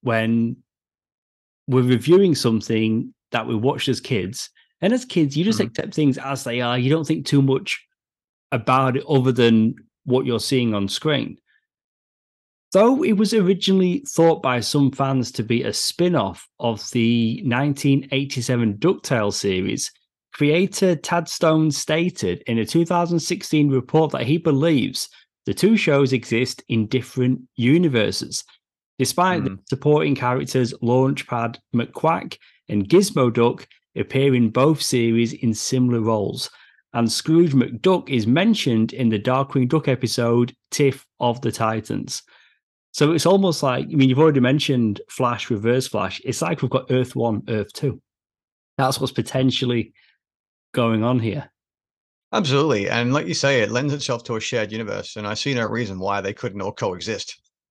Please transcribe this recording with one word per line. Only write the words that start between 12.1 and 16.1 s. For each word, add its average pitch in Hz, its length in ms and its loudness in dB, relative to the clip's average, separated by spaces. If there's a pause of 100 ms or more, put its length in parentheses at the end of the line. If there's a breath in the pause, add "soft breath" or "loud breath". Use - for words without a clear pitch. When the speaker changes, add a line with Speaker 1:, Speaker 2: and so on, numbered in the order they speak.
Speaker 1:
Though 233 300 4
it 226 100 2
was 202 200 2
originally 190 720 2
thought 165 360 4
by 123 180 0
some 139 300 2
fans 135 420 -2
to 117 100 -4
be 117 200 0
a 110 100 -4
spin-off 139 760 -2 (120)